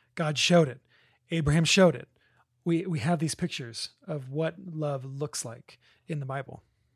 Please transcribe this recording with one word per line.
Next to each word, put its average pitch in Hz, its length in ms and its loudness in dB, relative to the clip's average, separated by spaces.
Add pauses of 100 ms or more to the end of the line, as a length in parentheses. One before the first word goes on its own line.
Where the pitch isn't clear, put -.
(160)
God 151 240 -2
showed 170 280 6
it. 123 140 -10 (480)
Abraham 160 360 2
showed 175 300 6
it. - 120 -12 (580)
We, 170 220 0
we 170 120 -2
have 156 200 0
these 156 160 -2
pictures 131 540 -8 (180)
of 139 240 -8
what 160 240 -4 (160)
love 147 340 -6
looks 139 400 -8
like - 340 -16 (280)
in 156 120 -6
the 139 60 -6
Bible. 135 380 -8 (320)